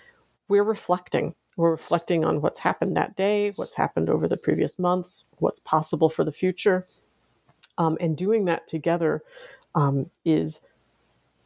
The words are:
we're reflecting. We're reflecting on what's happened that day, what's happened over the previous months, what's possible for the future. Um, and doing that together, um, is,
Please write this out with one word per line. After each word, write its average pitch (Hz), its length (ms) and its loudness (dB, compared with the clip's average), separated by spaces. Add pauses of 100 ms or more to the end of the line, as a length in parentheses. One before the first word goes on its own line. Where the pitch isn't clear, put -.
(480)
we're 202 160 4
reflecting. 180 720 -2 (200)
We're 170 160 4
reflecting 165 520 0
on 160 180 0
what's - 180 -2
happened 165 360 0
that - 200 -2
day, 208 400 0
what's - 200 -10
happened 165 340 -2
over 160 180 0
the 175 100 -2
previous 156 400 -2
months, 180 480 -2 (140)
what's - 200 -2
possible - 500 2
for - 140 -2
the 156 80 -2
future. 185 540 0 (920)
Um, 160 220 0
and 160 160 -2
doing 196 300 0
that 170 220 -2
together, 165 560 -2 (520)
um, 139 340 2 (160)
is, 160 360 0 (840)